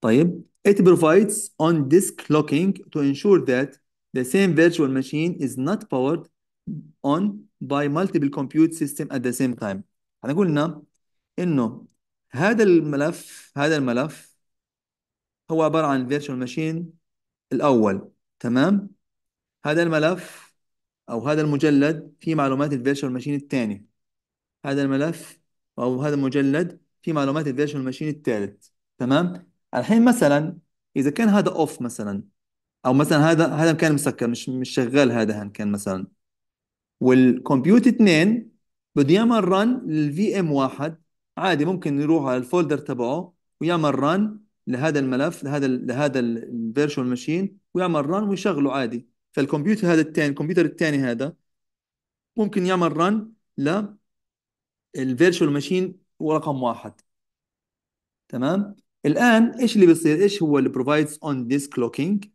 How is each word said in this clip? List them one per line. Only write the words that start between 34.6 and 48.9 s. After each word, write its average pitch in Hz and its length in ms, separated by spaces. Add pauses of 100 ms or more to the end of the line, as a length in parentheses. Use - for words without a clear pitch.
شغال 131 420
هذا 107 280
هان 101 100
كان 104 220
مثلًا. 98 340 (920)
والكمبيوت 131 840
اثنين 208 680 (420)
بده 147 200
يعمل 226 280
run 196 440
لل 151 260
في 190 280
إم 165 120
واحد، 139 500 (360)
عادي 160 260
ممكن 160 360
يروح 151 240
على 127 120
الفولدر 143 420
تبعه 131 560 (260)
ويعمل 156 340
run 175 440 (280)
لهذا 147 320
الملف، 139 460
لهذا 139 220
ال-، 127 200
لهذا 131 340
ال، 117 180 (400)
ال 147 120
virtual 127 280
machine 175 300 (260)
ويعمل 175 300
run 196 240
ويشغله 170 440
عادي. 123 360 (240)